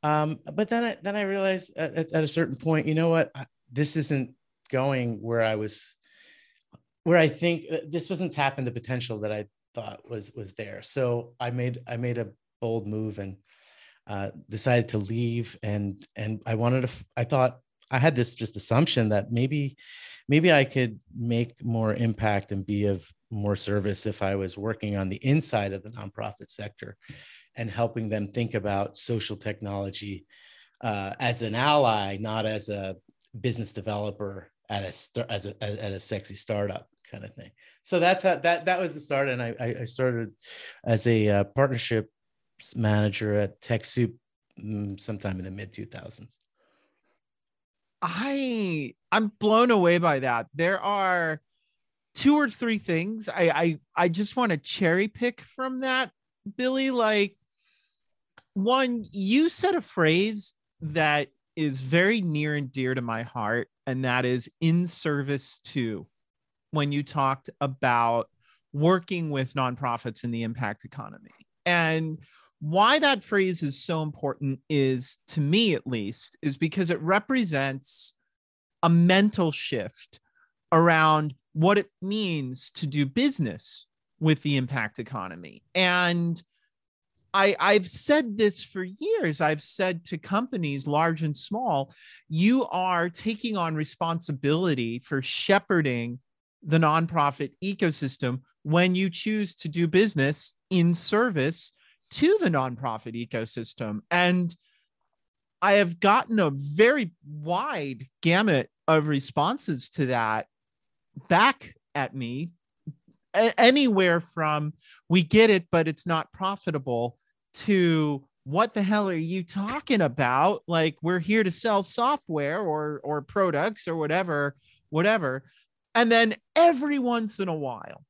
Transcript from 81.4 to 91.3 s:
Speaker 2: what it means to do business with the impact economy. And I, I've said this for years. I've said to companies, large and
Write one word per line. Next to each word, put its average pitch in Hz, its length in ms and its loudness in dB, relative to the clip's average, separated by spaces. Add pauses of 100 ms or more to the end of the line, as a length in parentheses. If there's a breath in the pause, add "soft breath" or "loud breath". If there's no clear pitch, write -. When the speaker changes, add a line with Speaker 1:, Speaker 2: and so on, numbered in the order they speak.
Speaker 2:
what 185 260 4
it 196 100 -4 (140)
means 170 640 -4
to - 160 -8
do 147 220 0
business 185 800 -2 (320)
with 156 240 2
the 143 140 0
impact 127 420 -4
economy. 87 640 -10 (100)
And 175 680 2 (920)
I, 196 260 4
I've 196 280 4
said 247 500 2
this 208 260 2
for 185 200 -8
years. 202 580 -2
I've 151 200 2
said 185 440 -2
to 175 140 -8
companies, 180 640 -4
large 156 380 2
and 151 120 -2